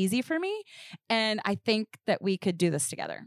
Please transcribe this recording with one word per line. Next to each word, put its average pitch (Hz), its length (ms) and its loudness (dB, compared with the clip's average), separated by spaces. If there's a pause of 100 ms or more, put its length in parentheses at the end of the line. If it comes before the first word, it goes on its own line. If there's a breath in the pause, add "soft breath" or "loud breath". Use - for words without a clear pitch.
easy 190 220 2
for 320 160 0
me, 403 240 -4 (480 loud breath)
and 220 340 2
I 202 120 0
think 220 320 0 (180)
that - 160 2
we 190 160 2
could 180 200 0
do 175 120 4
this 143 180 0
together." - 380 -8